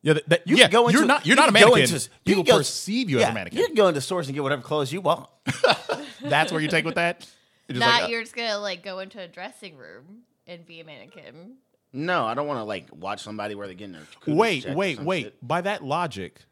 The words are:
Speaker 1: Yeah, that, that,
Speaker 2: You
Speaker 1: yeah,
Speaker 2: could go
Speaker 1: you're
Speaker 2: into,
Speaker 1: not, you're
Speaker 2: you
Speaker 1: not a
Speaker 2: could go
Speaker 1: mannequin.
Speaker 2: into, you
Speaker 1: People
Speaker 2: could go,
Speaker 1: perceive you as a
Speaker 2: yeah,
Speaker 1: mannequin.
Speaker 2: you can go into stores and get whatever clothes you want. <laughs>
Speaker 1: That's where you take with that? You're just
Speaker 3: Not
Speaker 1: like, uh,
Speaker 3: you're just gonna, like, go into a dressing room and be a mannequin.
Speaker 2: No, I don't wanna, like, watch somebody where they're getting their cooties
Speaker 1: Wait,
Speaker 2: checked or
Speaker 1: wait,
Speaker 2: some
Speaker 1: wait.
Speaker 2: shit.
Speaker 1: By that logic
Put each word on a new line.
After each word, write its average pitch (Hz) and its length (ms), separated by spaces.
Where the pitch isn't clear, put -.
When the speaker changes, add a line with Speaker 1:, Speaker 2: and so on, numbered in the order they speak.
Speaker 1:
Yeah, 156 120
that, 147 160
that, 165 180
Speaker 2:
You 269 80
Speaker 1:
yeah, - 80
Speaker 2:
could 175 80
go 240 160
Speaker 1:
you're 233 140
Speaker 2:
into, - 120
Speaker 1:
not, 294 100
you're - 120
Speaker 2:
you - 40
Speaker 1:
not 311 80
a 214 40
Speaker 2:
could 208 80
go 214 60
Speaker 1:
mannequin. 131 180
Speaker 2:
into, - 0
you - 60
Speaker 1:
People 190 180
Speaker 2:
could 156 80
go, 165 80
Speaker 1:
perceive 208 500
you 131 100
as 220 40
a 185 60
Speaker 2:
yeah, - 60
Speaker 1:
mannequin. 101 260
Speaker 2:
you 466 60
can 330 100
go 311 100
into 147 140
stores 170 260
and 135 80
get 147 80
whatever 135 200
clothes 143 300
you 170 80
want. - 280
<laughs> - 300
Speaker 1:
That's 156 300
where 160 80
you 151 80
take 160 160
with 160 120
that? 170 300
You're - 100
just 233 80
Speaker 3:
Not 233 140
Speaker 1:
like, - 40
uh, - 40
Speaker 3:
you're 233 140
just 233 120
gonna, 226 240
like, 190 240
go 190 160
into 196 220
a 180 80
dressing 180 480
room 135 460
and 170 200
be 165 140
a 165 40
mannequin. 160 720
Speaker 2:
No, 156 320
I 113 100
don't 147 120
wanna, 131 180
like, 98 280
watch 95 300
somebody 107 320
where 101 120
they're 92 80
getting 98 200
their 78 80
cooties 156 180
Speaker 1:
Wait, 208 240
Speaker 2:
checked 139 120
or - 20
Speaker 1:
wait, 185 200
Speaker 2:
some 143 80
Speaker 1:
wait. 170 200
Speaker 2:
shit. 104 220
Speaker 1:
By 160 160
that 196 220
logic 131 560